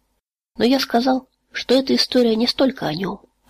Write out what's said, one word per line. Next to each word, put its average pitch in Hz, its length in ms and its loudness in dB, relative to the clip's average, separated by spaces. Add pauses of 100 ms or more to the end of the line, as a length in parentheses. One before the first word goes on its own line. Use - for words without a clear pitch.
(560)
Но 214 80 -2
я 262 160 2
сказал, 262 480 0 (240)
что - 220 -2
эта 262 200 2
история 240 400 2
не 226 120 0
столько 254 400 -2
о 151 80 -4
нём, 190 260 -8 (300)